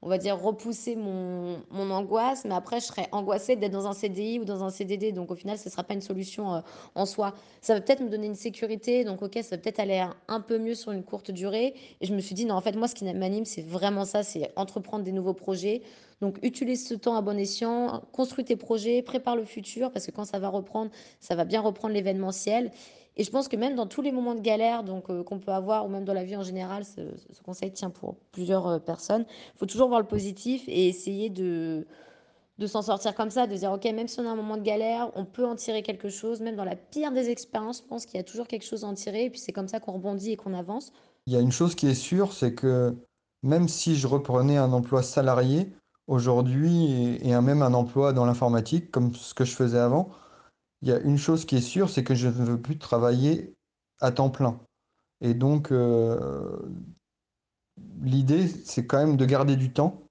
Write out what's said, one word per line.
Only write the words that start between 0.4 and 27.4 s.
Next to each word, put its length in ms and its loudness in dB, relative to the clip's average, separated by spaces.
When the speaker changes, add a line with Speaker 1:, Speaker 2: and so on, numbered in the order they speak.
Speaker 1:
mon, 600 -6
mon 180 -4
angoisse, 560 0
mais 80 -4
après, 260 -4
je 60 -8
serais 260 -6
angoissée 440 0
d'être 160 -2
dans 160 -4
un 60 -4
C 160 -4
D 240 -4
I 60 -2
ou 60 -6
dans 180 -4
un 60 -2
C 160 -8
D 100 -2
D. 160 -2
Donc, 200 -6
au 40 -6
final, 220 -8
ce 140 -12
sera 120 -6
pas 120 -6
une 60 -6
solution, 520 -6
euh, 80 -2
en 140 0
soi. 260 -2
Ça 120 4
va 80 2
peut-être 200 2
me 80 -2
donner 180 -4
une 80 -6
sécurité, 680 -2
donc 200 -4
ok, 180 -6
ça 140 -8
va 20 -6
peut-être 220 -6
aller 180 0
un, 180 -2
un 120 -4
peu 200 -2
mieux 160 -2
sur 160 -10
une 120 -6
courte 280 -10
durée. 420 -2
Et 60 -6
je 80 -2
me 60 0
suis 160 -8
dit, 100 -2
non, 80 0
en 80 2
fait, 140 -2
moi, 120 0
ce 60 -4
qui 120 -8
m'anime, 400 -2
c'est 180 -10
vraiment 420 -2
ça, 160 0
c'est 340 -4
entreprendre 480 -6
des 80 -6
nouveaux 220 -2
projets. 480 -4
Donc, 220 -2
utilise 440 -2
ce 60 -6
temps 220 0
à 60 0
bon 160 -2
escient, 720 -2
construis 340 -2
tes 100 2
projets, 460 0
prépare 340 -2
le 100 -2
futur, 460 -6
parce 140 -8
que 60 -10
quand 140 -8
ça 120 -6
va 120 -4
reprendre, 420 -4
ça 140 -2
va 100 2
bien 180 0
reprendre 340 0
l'événementiel. 760 0
Et 60 2
je 80 -4
pense 160 0
que 100 -2
même 180 0
dans 120 -2
tous 160 -6
les 80 0
moments 240 -2
de 60 -6
galère, 420 2
donc, 260 -8
heu, 140 -4
qu'on 160 -8
peut 120 -6
avoir, 340 0
ou 40 -6
même 160 -4
dans 80 -2
la 100 -2
vie 120 -8
en 80 -6
général, 420 -8
ce, 160 -14
ce, 160 -20
ce 80 -20